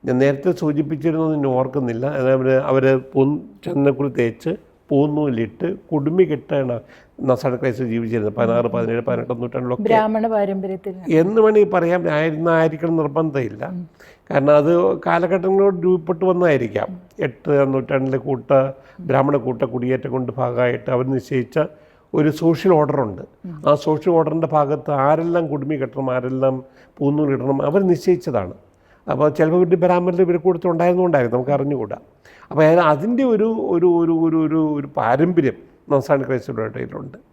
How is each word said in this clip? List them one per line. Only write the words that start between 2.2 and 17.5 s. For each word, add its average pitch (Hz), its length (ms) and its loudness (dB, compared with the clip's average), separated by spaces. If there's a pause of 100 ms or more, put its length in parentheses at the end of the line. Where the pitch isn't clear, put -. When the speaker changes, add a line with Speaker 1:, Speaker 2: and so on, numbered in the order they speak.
Speaker 1:
അവര്, 131 160 2 (160)
അവര് 135 200 4 (220)
പൂൻ-, 143 260 0 (260)
ചന്ദനക്കുറി 139 540 0
തേച്ച് 117 320 -2 (380)
പൂന്നൂലിട്ട് 143 800 -2 (220)
കുടുമി 160 400 0
കെട്ടാണ് 131 460 -4 (540)
നസ്രാണി 123 320 0
ക്രൈസ്തവർ 127 320 -4
ജീവിച്ചിരുന്നത്. 113 440 -2
പതിനാറ്, 117 380 0
പതിനേഴ്, 117 320 -2
പതിനെട്ടാം 120 340 -4
നൂറ്റാണ്ടിലൊക്കെ. 123 460 -6
Speaker 2:
ബ്രാഹ്മണ 220 400 0
പാരമ്പര്യത്തിൽ 196 680 -4 (280)
Speaker 1:
എന്ന് 208 240 2
വേണമെങ്കിൽ 214 300 4
പറയാം. 175 260 2 (160)
ആയിരുന്ന, 160 320 0 (100)
ആയിരിക്കണം 160 420 0
നിർബന്ധമില്ല. 143 640 -2 (100)
Speaker 2:
ഉം. 175 100 -8 (460)
Speaker 1:
കാരണം 139 320 2
അത് 156 100 2 (360)
കാലഘട്ടങ്ങളോട് 185 760 2
രൂപപ്പെട്ടു 180 460 0
വന്നതായിരിക്കാം. 135 580 0
Speaker 2:
ഉം. 180 80 -12 (280)
Speaker 1:
എട്ടാം 139 460 0